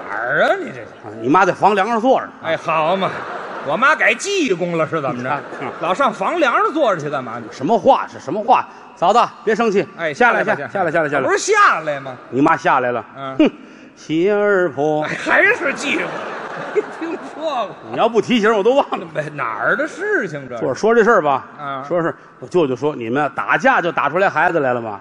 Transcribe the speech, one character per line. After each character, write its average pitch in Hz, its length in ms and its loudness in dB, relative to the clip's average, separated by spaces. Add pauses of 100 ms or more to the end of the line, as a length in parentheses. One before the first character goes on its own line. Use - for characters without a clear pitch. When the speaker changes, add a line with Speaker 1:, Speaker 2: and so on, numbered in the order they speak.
(100)
Speaker 1:
儿 123 340 0
啊， 294 140 2
你 311 100 -8
这 - 80 -14
是？ 120 40 -14 (240)
Speaker 2:
啊， 107 160 -16
你 113 80 -4
妈 180 160 6
在 175 80 2
房 175 220 2
梁 196 120 2
上 226 140 -2
坐 240 180 4
着。 208 100 -6 (140)
Speaker 1:
哎， 165 140 -2
好 160 400 0
嘛， 190 140 -2 (560)
我 143 100 -2
妈 277 180 4
改 202 200 2
济 330 400 -2
公 170 240 -2
了 156 80 0
是 160 160 -2
怎 127 120 -2
么 123 80 -8
着？ 135 200 -4 (180)
Speaker 2:
嗯。 135 80 -8 (140)
Speaker 1:
老 165 100 0
上 254 180 2
房 254 300 -2
梁 254 160 2
上 403 160 0
坐 254 220 2
着 160 60 -4
去 143 100 -6
干 139 120 -4
嘛？ 117 280 -10
Speaker 2:
什 - 160 -6
么 214 120 4
话？ 175 280 4
是 110 120 -14
什 220 140 -8
么 208 100 -4
话？ 185 240 2 (300)
嫂 175 160 4
子， 233 80 6 (240)
别 214 100 2
生 226 160 2
气。 185 160 2 (120)
Speaker 1:
哎， 160 160 -4
Speaker 2:
下 233 180 4
来， 208 100 0
Speaker 1:
下 196 120 0
来 - 20 -4
吧， 143 60 -6
Speaker 2:
下， 131 60 -8
下 196 160 -2
来， 165 60 0
下 165 120 2
来， 147 80 0
下 139 80 0
来。 135 80 0
Speaker 1:
不 320 40 0
是 392 60 2
下 381 440 4
来 151 200 -4
吗？ 135 160 -10 (140)
Speaker 2:
你 123 100 0
妈 160 160 6
下 156 240 2
来 123 120 2
了。 113 120 -4 (100)
Speaker 1:
嗯。 135 220 -12
Speaker 2:
哼， 277 140 6 (440)
媳 165 360 0
儿 202 400 2
婆。 151 320 0
Speaker 1:
哎， 147 60 -4 (140)
还 254 200 2
是 359 320 2
济 247 220 -4
公， 185 80 -4 (720)
没 403 60 0 (180)
听 320 200 -6 (160)
说 285 320 -4
过。 156 100 -12 (140)
Speaker 2:
你 123 80 -6
要 202 100 4
不 226 140 0
提 240 180 2
醒， 214 160 2
我 196 60 2
都 233 120 4
忘 277 180 2
了。 202 200 -6
Speaker 1:
没， 151 220 -6
哪 117 240 -6
儿 147 180 0
的 285 100 -2
事 339 400 -2
情 143 220 -10
这 120 80 -10
是？ 117 60 -8
Speaker 2:
就 143 100 0
是 - 80 -8
说 220 140 4
这 233 100 6
事 214 60 6
儿 214 100 6
吧。 139 260 2 (120)
Speaker 1:
啊。 139 280 -8
Speaker 2:
说 165 140 -2
是 160 140 -2 (240)
我 127 80 -16
舅 165 200 2
舅 127 80 -2
说， 139 220 -2
你 117 140 -6
们 139 240 0
打 131 240 0
架 233 240 2
就 170 100 -2
打 143 160 0
出 143 80 -2
来 185 140 2
孩 165 200 2
子 165 100 0
来 131 120 2
了 123 80 -2
嘛。 107 200 -8